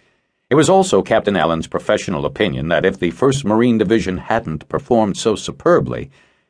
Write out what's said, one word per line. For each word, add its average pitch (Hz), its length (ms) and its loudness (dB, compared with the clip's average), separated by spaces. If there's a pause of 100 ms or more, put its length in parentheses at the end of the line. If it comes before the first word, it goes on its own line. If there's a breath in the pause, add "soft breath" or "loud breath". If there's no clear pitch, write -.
(480)
It 127 60 0
was 156 160 4
also 185 320 2
Captain 101 340 0
Allen's 80 300 0
professional 85 580 -2
opinion 73 440 -2
that 80 160 0
if 95 160 0
the 87 100 -2
First 135 340 0
Marine 110 340 2
Division 95 380 0
hadn't 82 520 -4
performed 104 480 -2
so 110 180 -2
superbly, - 720 -2 (420 soft breath)